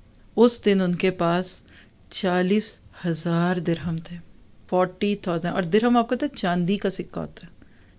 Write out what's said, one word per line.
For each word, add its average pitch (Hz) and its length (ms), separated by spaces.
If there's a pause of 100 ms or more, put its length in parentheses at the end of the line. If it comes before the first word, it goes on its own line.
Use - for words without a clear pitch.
(380)
उस 233 260
दिन 196 180
उनके 180 300
पास 180 500 (500)
चालीस 180 560 (360)
हजार 170 560
दिरहम 165 420
थे, 175 160 (520)
फ़ोर्टी 185 460 (120)
थाउजेंड। 170 260
और 185 120
दिरहम 220 320
आपको 233 180
पता 277 100
है 285 100
चांदी 180 420
का 196 120
सिक्का - 320
होता - 240
है, 82 60 (480)